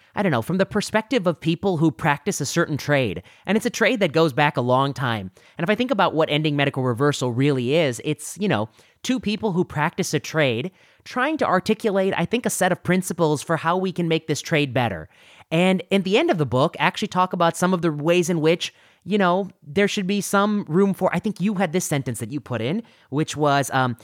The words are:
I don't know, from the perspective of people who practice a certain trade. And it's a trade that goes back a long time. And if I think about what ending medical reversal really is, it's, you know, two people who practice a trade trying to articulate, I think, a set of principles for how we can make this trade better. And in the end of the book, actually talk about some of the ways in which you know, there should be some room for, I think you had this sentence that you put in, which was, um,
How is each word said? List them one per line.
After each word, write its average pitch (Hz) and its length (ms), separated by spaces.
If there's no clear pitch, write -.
I 202 80
don't 185 80
know, 120 100
from 170 160
the 190 80
perspective 214 640
of 170 120
people 170 380
who 156 140
practice 151 500
a 143 40
certain 156 320
trade. 127 460
And 190 100
it's 226 100
a 240 60
trade 226 280
that 185 120
goes 160 220
back 147 240
a - 40
long 131 320
time. 113 380
And 165 60
if 170 60
I 208 60
think 240 160
about 196 220
what 156 160
ending 147 260
medical 139 280
reversal 127 480
really 131 440
is, 147 280
it's, - 360
you 208 80
know, 110 220
two 254 160
people 208 320
who 175 120
practice 156 500
a 151 60
trade 139 520
trying 277 320
to - 80
articulate, 190 720
I 170 80
think, 240 200
a 214 40
set 185 220
of 170 120
principles 175 580
for 165 160
how 170 200
we 190 140
can 170 160
make 160 200
this 147 140
trade 147 320
better. 104 360
And 180 380
in 196 140
the 190 140
end 330 120
of 208 80
the 147 80
book, 127 340
actually 170 280
talk 185 260
about 170 240
some 180 160
of 175 80
the 165 100
ways 160 380
in 175 120
which 160 320
you 202 80
know, 185 320
there 147 220
should 202 180
be 202 160
some 202 460
room 190 260
for, - 180
I 170 80
think 202 220
you 202 140
had 180 180
this 180 120
sentence 135 340
that 113 120
you 143 80
put 120 220
in, 165 220
which 147 260
was, 143 440
um, 123 240